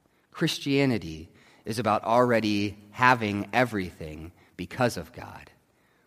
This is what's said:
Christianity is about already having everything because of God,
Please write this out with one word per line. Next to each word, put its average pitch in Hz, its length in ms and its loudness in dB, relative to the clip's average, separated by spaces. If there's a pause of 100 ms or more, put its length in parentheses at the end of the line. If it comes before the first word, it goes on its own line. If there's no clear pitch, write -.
(320)
Christianity 123 960 -2 (360)
is 110 140 -6
about 107 240 2
already 110 720 2 (140)
having 113 640 2
everything 87 800 -4 (240)
because 113 400 -2
of 82 160 -12
God, - 360 -18 (580)